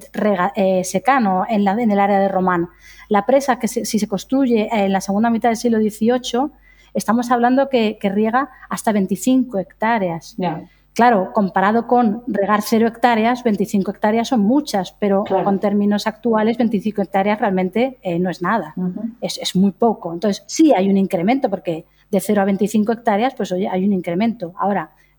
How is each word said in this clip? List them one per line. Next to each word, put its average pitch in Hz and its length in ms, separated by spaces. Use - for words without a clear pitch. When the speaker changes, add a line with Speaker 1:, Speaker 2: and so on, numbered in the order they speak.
Speaker 1:
rega-, 196 420
eh, 190 300
secano 190 640
en 208 160
la, 190 80
en 220 180
el 202 80
área 202 200
de 196 100
Román. 185 400
La 202 160
presa 262 340
que 226 100
se, 220 180
si 220 120
se 208 80
construye 233 640
en 196 220
la 190 80
segunda 214 300
mitad 226 180
del 226 80
siglo 226 220
dieciocho, 240 720
estamos 233 380
hablando 254 400
que, 220 280
que 202 120
riega 220 400
hasta 208 240
veinticinco 214 680
hectáreas. 190 760
Speaker 2:
Ya. 170 280
Speaker 1:
Claro, 220 400
comparado 208 540
con 233 400
regar 202 360
cero 226 240
hectáreas, 233 580
veinticinco 202 480
hectáreas 220 360
son 240 120
muchas, 214 520
pero 196 320
Speaker 2:
Claro. 190 200
Speaker 1:
con 196 140
términos 208 480
actuales, 220 520
veinticinco 208 440
hectáreas 202 380
realmente, 208 600
eh, 170 160
no 185 120
es 160 120
nada. 175 340
Speaker 2:
Ujú. 185 260
Speaker 1:
Es, - 180
es - 180
muy 190 160
poco. 196 400
Entonces, 196 340
sí 311 300
hay 190 140
un 196 60
incremento, 196 540
porque 170 340
de 190 100
cero 208 220
a - 20
veinticinco 202 480
hectáreas, 233 420
pues, 190 160
oye, 185 180
hay 190 160
un 208 80
incremento. 180 640
Ahora, 185 360